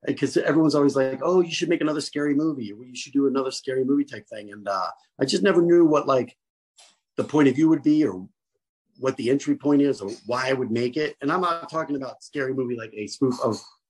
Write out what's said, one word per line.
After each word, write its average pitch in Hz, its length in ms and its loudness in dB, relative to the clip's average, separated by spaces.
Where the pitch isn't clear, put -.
because - 300 -2
everyone's 151 400 2
always 143 180 4
like, 131 280 0
"Oh, 180 180 4
you 170 100 -2
should - 180 -4
make 170 120 0
another 151 200 -2
scary 147 320 -4
movie. 139 400 -2
Or 113 120 -18
you 127 100 -20
should 123 180 -14
do 139 140 2
another 131 240 0
scary 131 340 -4
movie" 143 200 0
type 117 240 -12
thing. 104 240 -14
And, 104 160 -10
uh, 95 180 -2
I 131 40 2
just 180 180 0
never 180 180 4
knew 170 240 6
what, 151 220 2
like, 127 300 0
the 123 80 -4
point 143 240 4
of 131 80 2
view 160 120 4
would 156 140 2
be, 151 240 4
or 95 220 -8
what 131 180 -4
the 117 120 -4
entry 139 280 0
point 143 260 2
is, 139 180 0
or 98 100 -8
why 127 220 -2
I 135 40 0
would 127 180 -2
make 120 260 -2
it. 151 240 -4
And 139 120 -2
I'm 180 80 0
not 170 280 -4
talking 151 280 -6
about 131 260 -10
scary 135 320 -6
movie 123 220 -4
like 110 180 -14
a 104 140 -10
spoof 127 320 -2
of 113 200 -2